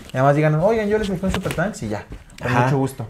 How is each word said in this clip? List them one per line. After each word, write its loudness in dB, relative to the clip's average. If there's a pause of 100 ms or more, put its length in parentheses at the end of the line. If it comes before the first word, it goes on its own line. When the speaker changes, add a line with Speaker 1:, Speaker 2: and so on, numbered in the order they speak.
(120)
Speaker 1:
Y -6
además 4
digan, 4
"Oigan, 2
yo 2
les -2
dejé -4
un 0
super -2
thanks", -4
y -4
ya. -6 (380)
Con -4
Speaker 2:
Ajá, 2
Speaker 1:
mucho 2
gusto. -4